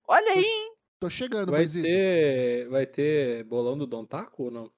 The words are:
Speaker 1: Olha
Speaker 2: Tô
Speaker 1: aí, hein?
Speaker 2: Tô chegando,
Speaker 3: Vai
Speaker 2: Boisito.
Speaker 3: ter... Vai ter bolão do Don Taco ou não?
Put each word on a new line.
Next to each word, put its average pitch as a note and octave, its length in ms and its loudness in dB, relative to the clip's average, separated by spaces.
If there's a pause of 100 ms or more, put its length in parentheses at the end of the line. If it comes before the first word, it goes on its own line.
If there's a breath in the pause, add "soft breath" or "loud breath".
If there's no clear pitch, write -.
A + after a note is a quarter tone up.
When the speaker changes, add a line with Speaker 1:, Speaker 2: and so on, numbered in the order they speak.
Speaker 1:
Olha G#4+ 260 4
Speaker 2:
Tô F#4+ 60 4
Speaker 1:
aí, F#4 60 6
hein? A4 280 -4 (300)
Speaker 2:
Tô F3+ 80 -4
chegando, A3 400 -4
Speaker 3:
Vai D#3 120 4
Speaker 2:
Boisito. E3 220 -2
Speaker 3:
ter... D3 840 2
Vai C3 180 0
ter C3+ 580 -2
bolão A#2+ 320 -2
do D3 100 -6
Don A#2 200 -10
Taco D3+ 380 -10
ou B2 60 -8
não? A#2 280 -14